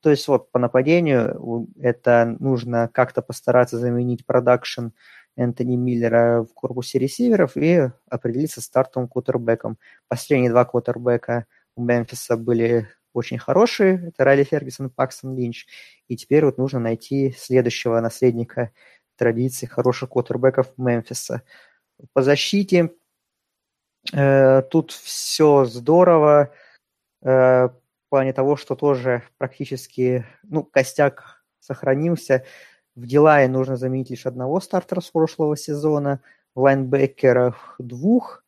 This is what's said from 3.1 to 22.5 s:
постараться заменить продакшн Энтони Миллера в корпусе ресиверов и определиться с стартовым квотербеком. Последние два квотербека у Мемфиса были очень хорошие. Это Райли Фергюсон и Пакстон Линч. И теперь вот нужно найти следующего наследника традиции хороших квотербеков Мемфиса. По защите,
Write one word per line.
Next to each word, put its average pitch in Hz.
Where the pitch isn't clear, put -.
постараться 123
заменить 123
продакшн 123
Энтони 123
Миллера 117
в 113
корпусе 123
ресиверов 196
и 151
определиться 123
с -
стартовым 127
квотербеком. 113
Последние 123
два 120
квотербека 120
у 120
Мемфиса 120
были 117
очень 123
хорошие. 190
Это -
Райли 139
Фергюсон 135
и -
Пакстон 131
Линч. 120
И 117
теперь 151
вот 135
нужно 135
найти 127
следующего 117
наследника 117
традиции 117
хороших 123
квотербеков 131
Мемфиса. 123
По 135
защите, 170